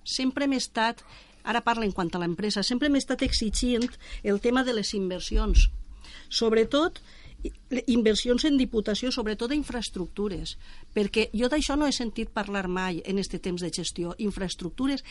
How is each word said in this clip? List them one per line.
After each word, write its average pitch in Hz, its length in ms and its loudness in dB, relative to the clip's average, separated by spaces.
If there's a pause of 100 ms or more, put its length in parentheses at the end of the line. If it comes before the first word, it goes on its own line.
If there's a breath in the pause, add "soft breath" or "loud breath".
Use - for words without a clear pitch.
sempre 262 460 -2
hem 262 80 2
estat, 233 480 -2 (400 loud breath)
ara 226 160 0
parlo 233 240 2
en 196 80 2
quant 175 160 0
a 185 80 -4
l'empresa, 185 480 0
sempre 254 240 2
hem 277 80 4
estat 262 240 0
exigint 240 640 2 (380 loud breath)
el 202 180 2
tema 254 240 4
de 254 80 -2
les 214 240 -2
inversions. 196 680 4 (680 loud breath)
Sobretot, 226 640 4 (480 loud breath)
i-, - 60 -6 (420)
inversions 240 560 4
en 285 80 4
Diputació, 220 560 0
sobretot 226 400 -2
d'infraestructures, 196 1000 -4 (420 loud breath)
perquè 214 300 2 (100)
jo 247 160 2
d'això 294 240 0
no 302 80 2
he 269 80 2
sentit 226 400 -6
parlar 202 340 -4
mai 185 380 -2
en 190 160 0
este 185 160 -6
temps 180 240 -4
de 175 80 -4
gestió. 170 480 -6
Infraestructures 208 920 -4